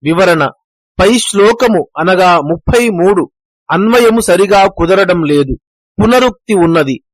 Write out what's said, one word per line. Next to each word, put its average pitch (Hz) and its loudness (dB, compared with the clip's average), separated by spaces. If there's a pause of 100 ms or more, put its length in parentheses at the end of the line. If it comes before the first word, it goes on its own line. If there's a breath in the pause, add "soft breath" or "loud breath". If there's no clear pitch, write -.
వివరణ. 160 0 (500)
పై 202 2
శ్లోకము 214 0 (120)
అనగా 180 0
ముప్పై 175 -2
మూడు 180 0 (380)
అన్వయము 226 0
సరిగా 196 2
కుదరడం 185 0
లేదు, 143 -2 (420)
పునరుక్తి 240 0
ఉన్నది. 165 0 (120)